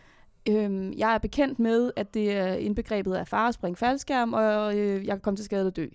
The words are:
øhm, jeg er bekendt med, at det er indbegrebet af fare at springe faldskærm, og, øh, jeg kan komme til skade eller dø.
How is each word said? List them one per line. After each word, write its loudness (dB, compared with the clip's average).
øhm, 0
jeg 2
er 2
bekendt 0
med, 4
at -4
det 2
er 0
indbegrebet -2
af -4
fare 2
at 0
springe -6
faldskærm, 0
og, 2
øh, 0
jeg -2
kan -8
komme 0
til -8
skade -2
eller 0
dø. -4